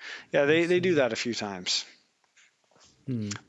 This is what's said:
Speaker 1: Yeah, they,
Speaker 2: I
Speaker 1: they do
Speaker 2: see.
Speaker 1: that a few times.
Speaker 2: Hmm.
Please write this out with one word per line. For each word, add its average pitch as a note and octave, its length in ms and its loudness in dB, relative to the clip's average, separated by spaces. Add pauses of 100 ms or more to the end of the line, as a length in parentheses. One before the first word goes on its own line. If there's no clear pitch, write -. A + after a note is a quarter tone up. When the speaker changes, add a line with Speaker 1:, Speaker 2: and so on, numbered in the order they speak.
(300)
Speaker 1:
Yeah, D3 140 4
they, D#3+ 200 4
Speaker 2:
I - 20 2
Speaker 1:
they F3+ 140 2
do F#3 100 2
Speaker 2:
see. E3+ 60 2
Speaker 1:
that B2 180 4
a - 20 -4
few - 160 -4
times. G2 540 -4 (1200)
Speaker 2:
Hmm. A2+ 220 -4 (200)